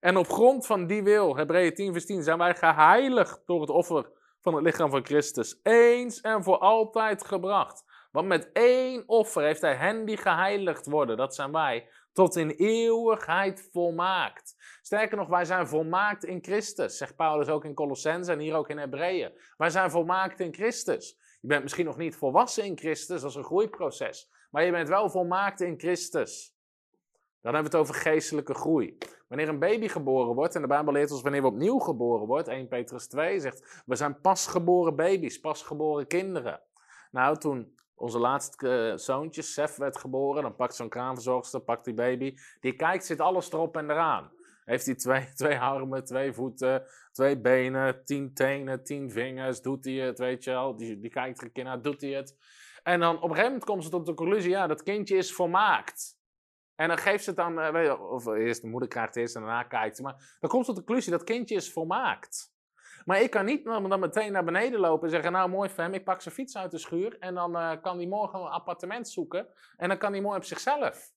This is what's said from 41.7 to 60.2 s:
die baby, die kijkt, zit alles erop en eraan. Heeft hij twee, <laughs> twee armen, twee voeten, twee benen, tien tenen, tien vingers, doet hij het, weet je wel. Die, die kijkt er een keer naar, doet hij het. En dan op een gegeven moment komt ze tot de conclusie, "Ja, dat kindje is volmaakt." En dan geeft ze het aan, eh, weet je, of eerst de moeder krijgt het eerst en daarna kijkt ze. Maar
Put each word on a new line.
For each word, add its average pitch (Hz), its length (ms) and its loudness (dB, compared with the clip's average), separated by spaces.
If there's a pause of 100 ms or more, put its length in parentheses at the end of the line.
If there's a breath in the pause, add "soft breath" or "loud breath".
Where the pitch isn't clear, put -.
die 117 100 -6
baby, 127 420 -2 (240 loud breath)
die 127 120 -2
kijkt, 170 340 -2
zit 165 140 -4
alles 180 320 0
erop 165 240 -4
en 151 140 -6
eraan. 147 420 0 (320 soft breath)
Heeft 123 220 -2
hij 135 80 0
twee, 131 400 0
<laughs> - 60 -10
twee 147 180 2
armen, 131 460 -4
twee 131 280 -4
voeten, 127 540 -2 (260 loud breath)
twee 135 280 2
benen, 131 640 2
tien 139 300 -6
tenen, 135 500 -2
tien 139 260 -8
vingers, 127 520 -6
doet 135 220 -6
hij 131 100 -4
het, 127 240 -4
weet 127 260 -4
je 135 60 -4
wel. 127 260 -2
Die, 113 240 -10
die 113 100 -10
kijkt 131 280 -6
er - 60 -16
een 117 80 -18
keer 127 120 -8
naar, 127 180 -8
doet 143 180 -4
hij 139 100 -6
het. 139 260 -8 (460 loud breath)
En 175 180 2
dan 170 160 4
op 165 60 -8
een 170 60 0
gegeven 170 180 2
moment 254 180 -4
komt 190 200 -2
ze 160 60 -10
tot 175 160 -4
de 165 80 -4
conclusie, 180 360 0
"Ja, 190 160 0
dat 151 160 -2
kindje 196 340 -2
is 180 180 0
volmaakt." 180 840 2 (600)
En 160 120 2
dan 170 100 2
geeft 202 260 2
ze 202 60 -6
het 175 80 -4
aan, 170 220 -2
eh, 156 120 0
weet 165 140 2
je, 139 140 2
of 117 260 -8
eerst 113 340 -2
de 117 80 -12
moeder 120 200 -6
krijgt 113 260 -6
het 120 80 -2
eerst 117 120 -6
en 117 80 -10
daarna 117 200 -4
kijkt 110 340 -4
ze. 127 60 -14
Maar - 380 -14